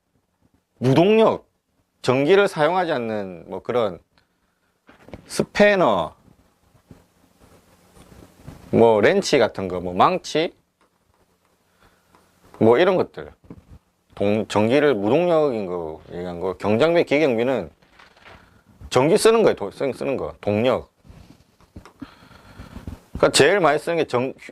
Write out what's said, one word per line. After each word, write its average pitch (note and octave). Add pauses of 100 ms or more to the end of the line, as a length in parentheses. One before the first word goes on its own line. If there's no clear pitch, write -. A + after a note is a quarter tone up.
(800)
무동력, E3 (520)
전기를 D#3
사용하지 E3+
않는 G#2
뭐, F#2+
그런 A2 (1300)
스패너, D#3+ (2500)
뭐, A2
렌치 D3+
같은 G2+
거, F2+
뭐, F2+
망치, D#3 (2000)
뭐, A2+
이런 F3+
것들. D#2 (840)
동-, G2+
전기를 B2+
무동력인 C3+
거 E2+ (120)
얘기한 F2
거. F#2
경장비 D3
기계경비는 A#2+ (1200)
전기 D3
쓰는 A3+
거예요. A#2+
도-, G2+
쓰-, C3+
쓰는 C3+
거. D2+
동력. G#2 (2250)
그러니까 -
제일 E3+
많이 D3+
쓰는 E3+
게 D3
전-, B2+ (180)